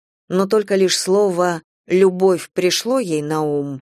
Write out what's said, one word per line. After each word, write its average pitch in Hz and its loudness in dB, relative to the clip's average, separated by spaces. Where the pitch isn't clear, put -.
но 190 0
только 208 0
лишь 190 2
слово 180 0
«любовь» 185 2
пришло 185 -2
ей 170 -2
на 156 -4
ум, 143 -4